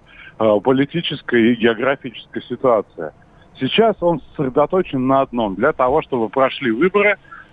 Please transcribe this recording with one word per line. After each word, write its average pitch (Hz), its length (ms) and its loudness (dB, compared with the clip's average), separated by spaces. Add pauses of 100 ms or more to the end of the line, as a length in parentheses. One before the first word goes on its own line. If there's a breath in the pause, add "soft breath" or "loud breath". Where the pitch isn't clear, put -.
(400 loud breath)
э, 107 240 4
политической 123 920 0
и - 20 -2
географической 117 880 -2
ситуации. 110 680 -2 (480 soft breath)
Сейчас 202 420 0
он 170 280 0
сосредоточен 143 760 -2
на 135 160 2
одном. 117 340 -4
Для 127 180 0
того, 135 280 0
чтобы 117 280 -4
прошли 131 420 0
выборы, 190 460 0 (360 loud breath)